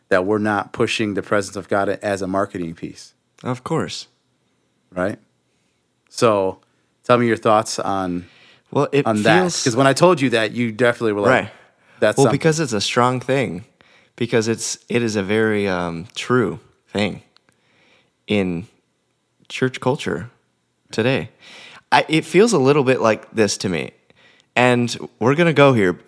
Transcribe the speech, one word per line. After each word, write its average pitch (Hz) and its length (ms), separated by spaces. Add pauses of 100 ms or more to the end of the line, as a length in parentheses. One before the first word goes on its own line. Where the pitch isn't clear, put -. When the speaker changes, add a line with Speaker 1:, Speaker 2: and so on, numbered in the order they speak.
Speaker 1:
that 92 160
we're 107 140
not 104 340
pushing 110 400
the 95 80
presence 104 340
of 95 140
God 101 180
as 101 360
a 95 40
marketing 92 460
piece. - 400 (300)
Speaker 2:
Of 123 200
course. 127 440 (840)
Speaker 1:
Right? 92 280 (880)
So 101 480 (460)
tell 123 160
me 120 80
your 113 100
thoughts 110 400
on, 92 480 (460)
Speaker 2:
Well, 143 200
it 139 140
Speaker 1:
on 107 180
that. 110 180
Speaker 2:
feels 180 220
Speaker 1:
'Cause 117 120
when 135 120
I 135 60
told 175 260
you 131 120
that, 110 200
you 117 200
definitely 117 420
were 101 80
like, 110 220
Speaker 2:
Right. 104 60 (500)
Speaker 1:
"That's 107 180
Speaker 2:
Well, 139 80
Speaker 1:
something." 120 140
Speaker 2:
because 156 200
it's 135 140
a 101 80
strong 123 380
thing. 117 460 (500)
Because 113 320
it's, - 320 (100)
it 120 140
is 110 120
a 101 80
very, 104 440
um, 87 480
true 104 440 (320)
thing 101 300 (1080)
in 92 400 (800)
church - 320
culture 120 500 (600)
today. 113 380 (600)
I, 143 180
it 156 160
feels 214 260
a 180 80
little 139 240
bit 127 160
like 110 320
this 104 260
to 104 120
me. 78 220 (640)
And 120 400 (240)
we're 127 160
gonna 170 180
go 139 200
here, 101 340